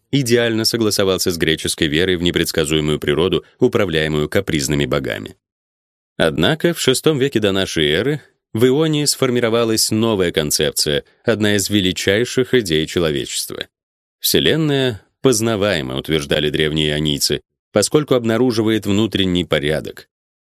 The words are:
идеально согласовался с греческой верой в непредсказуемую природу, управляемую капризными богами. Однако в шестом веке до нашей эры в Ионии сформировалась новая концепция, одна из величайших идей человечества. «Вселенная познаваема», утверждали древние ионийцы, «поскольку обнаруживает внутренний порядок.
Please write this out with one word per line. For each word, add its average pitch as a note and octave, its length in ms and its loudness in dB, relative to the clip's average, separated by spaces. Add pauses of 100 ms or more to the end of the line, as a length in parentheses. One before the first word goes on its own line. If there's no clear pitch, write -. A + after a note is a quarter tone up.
(100)
идеально A#2 540 0
согласовался G2+ 680 0
с E2 80 -4
греческой D#2+ 500 -2
верой F2 280 0
в E2+ 60 -4
непредсказуемую D#2 760 0
природу, D#2 460 0 (140)
управляемую D#2 680 0
капризными D2 560 -2
богами. B1 520 -6 (840)
Однако F2+ 560 0
в - 60 -10
шестом D3 380 2
веке B2 220 0
до G2+ 120 2
нашей F2+ 360 0
эры A2+ 320 0 (320)
в A#2 140 2
Ионии D3 400 2
сформировалась A#2 840 0
новая G#2+ 400 2
концепция, D2 760 -2 (200)
одна G#2 320 2
из G2 140 -2
величайших G#2 840 0
идей E2 320 2
человечества. D2 800 -4 (540)
«Вселенная C3+ 840 0 (200)
познаваема», G#2 760 0
утверждали D2+ 540 0
древние D2+ 420 0
ионийцы, D2+ 480 -2 (320)
«поскольку C#3+ 420 0
обнаруживает A2+ 720 0
внутренний G2 580 0
порядок. D2 640 -4 (420)